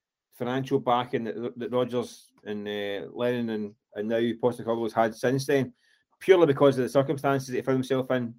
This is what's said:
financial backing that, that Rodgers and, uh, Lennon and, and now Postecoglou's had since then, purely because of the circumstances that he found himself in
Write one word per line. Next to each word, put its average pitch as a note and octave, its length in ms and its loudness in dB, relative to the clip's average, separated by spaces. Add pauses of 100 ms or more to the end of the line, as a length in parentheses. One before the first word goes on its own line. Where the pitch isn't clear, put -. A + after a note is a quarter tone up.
(340)
financial C3 460 -2
backing B2 440 0
that, A#2 340 -8
that A#2 140 -8
Rodgers B2 580 -4 (140)
and, G#2 220 -8
uh, G2+ 460 -6
Lennon A#2+ 380 -2
and, G#2+ 240 -6 (220)
and G#2 120 -6
now A2+ 100 0
Postecoglou's A#2 720 -2
had A2+ 220 2
since C3+ 320 -2
then, C3+ 260 0 (480)
purely F3+ 260 8
because C#3 320 6
of B2+ 60 2
the A#2+ 40 0
circumstances C#3 600 0
that B2+ 80 -6
he A#2 60 -2
found C3 140 0
himself C3 340 -2
in B2 280 -2